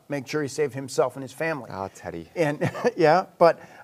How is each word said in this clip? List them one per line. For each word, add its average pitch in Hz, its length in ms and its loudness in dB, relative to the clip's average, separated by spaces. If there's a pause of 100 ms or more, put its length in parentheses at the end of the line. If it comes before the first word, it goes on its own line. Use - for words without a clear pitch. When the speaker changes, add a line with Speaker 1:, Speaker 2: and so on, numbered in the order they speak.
Speaker 1:
make 143 180 -6
sure 151 140 -2
he 143 60 -2
saved 135 260 -2
himself 135 420 0
and 135 80 -10
his 127 100 -14
family. 156 380 -6
Speaker 2:
Ah, 95 220 -6
Teddy. 85 420 -12
Speaker 1:
And 151 340 0 (140)
<laughs> 233 140 0
yeah, 170 280 6 (120)
but 165 220 6 (240)